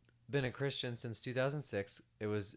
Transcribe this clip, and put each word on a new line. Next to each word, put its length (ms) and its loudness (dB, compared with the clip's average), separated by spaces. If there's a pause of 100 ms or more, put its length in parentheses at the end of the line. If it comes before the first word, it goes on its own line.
(300)
been 160 4
a 60 2
Christian 460 0
since 220 -4
two 140 -4
thousand 300 4
six. 380 -2 (180)
It 80 0
was, 300 0